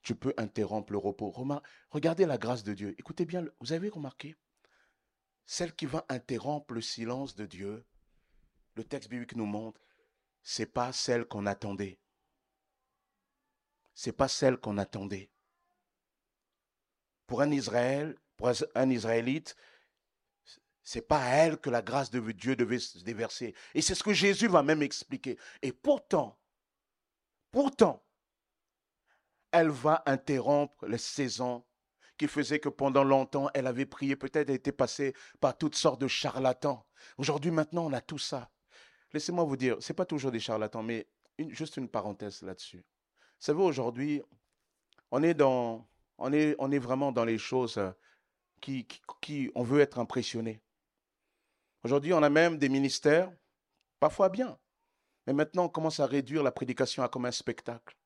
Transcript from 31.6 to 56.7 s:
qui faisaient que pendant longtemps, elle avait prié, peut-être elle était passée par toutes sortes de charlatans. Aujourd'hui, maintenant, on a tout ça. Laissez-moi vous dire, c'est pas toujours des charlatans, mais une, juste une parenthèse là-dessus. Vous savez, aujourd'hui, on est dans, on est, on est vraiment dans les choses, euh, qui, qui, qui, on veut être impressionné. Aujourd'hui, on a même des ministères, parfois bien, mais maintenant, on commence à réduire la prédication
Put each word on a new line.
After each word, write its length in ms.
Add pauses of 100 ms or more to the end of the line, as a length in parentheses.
qui 100
faisaient 320
que 100
pendant 340
longtemps, 520
elle 100
avait 220
prié, 280
peut-être 340
elle 60
était 160
passée 440 (240)
par 180
toutes 180
sortes 240
de 80
charlatans. 760 (320)
Aujourd'hui, 340
maintenant, 360
on 60
a 80
tout 180
ça. 320 (600)
Laissez-moi 320
vous 140
dire, 220
c'est 160
pas 100
toujours 260
des 80
charlatans, 440
mais 240 (300)
une, 140
juste 260
une 120
parenthèse 540
là-dessus. 420 (540)
Vous 60
savez, 160
aujourd'hui, 600 (880)
on 100
est 140
dans, 520 (300)
on 160
est, 240
on 140
est 80
vraiment 320
dans 120
les 140
choses, 400
euh, 140 (720)
qui, 240
qui, 160 (200)
qui, 320
on 100
veut 160
être 200
impressionné. 600 (1200)
Aujourd'hui, 300
on 100
a 60
même 280
des 100
ministères, 640 (680)
parfois 300
bien, 280 (680)
mais 60
maintenant, 320
on 40
commence 300
à 80
réduire 340
la 100
prédication 520